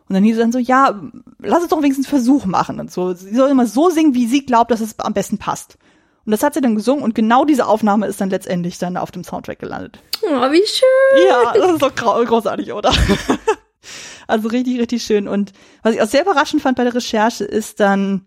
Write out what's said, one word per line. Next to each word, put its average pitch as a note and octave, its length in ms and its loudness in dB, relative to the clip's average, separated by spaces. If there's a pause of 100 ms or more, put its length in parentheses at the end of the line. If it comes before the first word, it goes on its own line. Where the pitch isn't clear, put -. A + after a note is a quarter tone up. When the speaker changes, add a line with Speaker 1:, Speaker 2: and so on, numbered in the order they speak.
Speaker 1:
Und F#3+ 40 -2
dann F#3+ 100 4
hieß A3+ 140 4
es A#3 40 2
dann A#3 100 2
so, B3+ 80 0
„Ja, B3+ 400 2 (400)
lass E4 220 0
uns E4+ 80 -6
doch D#4+ 120 0
wenigstens C#4 260 0
einen C4+ 160 0
Versuch B3 220 2
machen.“ F#3+ 340 -2
Und D3+ 120 -12
so, F3+ 220 -4
sie F#3+ 220 -10
soll C4+ 140 4
immer B3 180 4
so D4 220 2
singen, D#4 260 0
wie A#3+ 120 0
sie C#4 180 0
glaubt, A#3+ 260 2
dass A3 100 0
es A3 180 -8
am - 140 -6
besten G3+ 240 -4
passt. - 400 -10 (480)
Und G#3+ 60 -4
das G#3+ 120 0
hat D4 120 0
sie D#4 60 -2
dann A#3 140 2
gesungen B3 280 0
und A3+ 100 -2
genau A#3+ 320 2
diese C#4+ 220 2
Aufnahme G#3+ 400 2
ist G3 120 -8
dann F#3+ 120 -2
letztendlich F3 480 -6
dann F3+ 180 -6
auf - 140 -8
dem F3+ 120 -14
Soundtrack - 360 -12
gelandet. - 400 -12 (240)
Speaker 2:
Oh, C4+ 280 0
wie F4+ 140 4
schön. C5 640 4
Speaker 1:
Ja, - 240 2
das F#4+ 200 4
ist D4+ 100 -2
doch C4 100 0
grau-, A#3 320 0
großartig, A3 480 -2
oder? G#3 240 0
<laughs> - 60 2 (1200)
Also A3+ 200 -2
richtig, B3 320 -2
richtig A#3 240 -2
schön. G#3 240 0
Und G3+ 260 -4 (300)
was A3+ 100 2
ich - 80 -2
auch A3+ 60 2
sehr C#4 160 2
überraschend D4+ 380 0
fand C4 160 0
bei B3 60 0
der A#3+ 120 -2
Recherche A3+ 480 -2
ist - 360 -6
dann G3 480 0